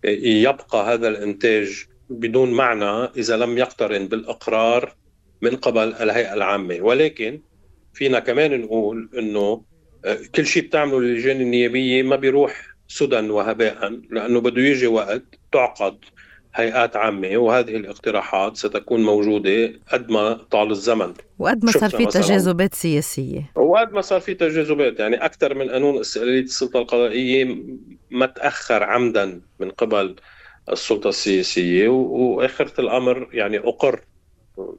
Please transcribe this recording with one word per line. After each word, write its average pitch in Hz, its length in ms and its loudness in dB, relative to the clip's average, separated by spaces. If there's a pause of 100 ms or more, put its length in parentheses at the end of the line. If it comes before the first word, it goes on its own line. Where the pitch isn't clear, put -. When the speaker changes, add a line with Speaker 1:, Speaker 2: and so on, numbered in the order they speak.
Speaker 1:
يبقى 110 880 2
هذا 117 140 0
الإنتاج 104 760 -2 (260)
بدون 120 400 0
معنى 117 680 0
إذا 113 200 0
لم 120 220 0
يقترن 104 500 -2
بالإقرار 113 840 -2 (480)
من 113 80 2
قبل 113 440 0
الهيئة 107 400 -2
العامة. 98 460 -2
ولكن 131 600 0 (540)
فينا 131 240 0
كمان 131 420 0
نقول 110 480 -2 (100)
إنه، 107 440 -2 (420)
آه، 98 140 -2 (160)
كل 151 120 2
شيء 170 160 0
بتعمله 143 360 0
اللجان 123 420 0
النيابية 127 600 2
ما 135 140 2
بيروح 135 600 0 (120)
سدى - 280 0
وهباءً، 107 840 -2 (100)
لأنه 120 300 0
بده 123 220 0
يجي 131 240 2
وقت 110 360 0 (300)
تعقد 120 460 0 (560)
هيئات 117 420 0
عامة، 101 400 -2
وهذه 117 400 2
الاقتراحات 101 800 -4
ستكون 110 460 -2
موجودة 107 680 2 (200)
قد 123 180 -2
ما 107 220 2
طال 107 380 0
الزمن. 104 420 0 (260)
Speaker 2:
وقد 226 260 0
ما 226 80 4
صار 220 160 4
Speaker 1:
شفنا 190 100 -4
Speaker 2:
في 233 80 2
Speaker 1:
مثلًا 196 160 2
Speaker 2:
تجاذبات 185 520 2
سياسية. 143 800 -4
Speaker 1:
وقد 202 380 4
ما 202 80 -2
صار 185 200 0
في 185 140 -8
تجاذبات، 151 680 0
يعني 110 160 0
أكثر 139 380 0
من 135 160 -4
قانون 131 300 0
استقلالية 123 420 0
السلطة 127 360 -2
القضائية 123 760 0 (540)
ما 127 160 0
تأخر 127 560 -2
عمدًا 104 580 0 (200)
من 95 100 -6
قبل 101 460 -2 (560)
السلطة - 360 -2
السياسية، 92 800 0
و-، 131 140 2
وآخرة 127 760 -2
الأمر 127 520 0
يعني 107 260 -2
أقر 120 420 0 (800)